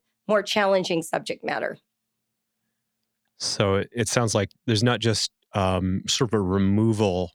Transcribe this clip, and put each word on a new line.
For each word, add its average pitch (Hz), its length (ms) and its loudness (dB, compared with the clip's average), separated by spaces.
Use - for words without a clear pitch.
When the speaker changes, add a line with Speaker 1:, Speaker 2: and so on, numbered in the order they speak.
Speaker 1:
more 202 160 2
challenging 196 580 0
subject - 420 -6
matter. - 340 -6
Speaker 2:
So 98 360 0
it, 101 160 -4
it 117 160 -2
sounds 120 280 0
like 101 160 0
there's 110 180 0
not 120 160 2
just, 113 320 -2
um, 95 540 0
sort 120 220 0
of - 40 -2
a 107 80 2
removal 98 920 2